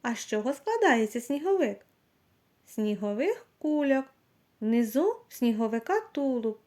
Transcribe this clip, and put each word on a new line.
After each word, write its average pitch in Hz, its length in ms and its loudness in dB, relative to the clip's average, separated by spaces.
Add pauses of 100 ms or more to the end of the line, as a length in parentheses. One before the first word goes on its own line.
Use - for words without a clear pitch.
А 233 140 -2
з - 100 -12
чого 220 280 -2
складається 269 680 2
сніговик? 285 640 0 (800)
Снігових 214 840 -4 (100)
кульок. 285 480 2 (560)
Внизу 233 540 2 (120)
в - 60 -20
сніговика 226 640 0 (120)
тулуб. 247 560 -2